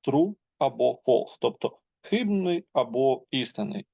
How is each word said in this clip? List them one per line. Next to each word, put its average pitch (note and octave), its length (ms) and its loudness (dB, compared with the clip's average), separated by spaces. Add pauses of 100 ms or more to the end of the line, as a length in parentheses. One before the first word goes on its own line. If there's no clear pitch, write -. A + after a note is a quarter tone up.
true E3 260 2 (240)
або B2+ 340 0
false, - 480 0
тобто - 380 -4 (240)
хибний G3 720 0
або B2+ 580 0
істинний G#2 640 -6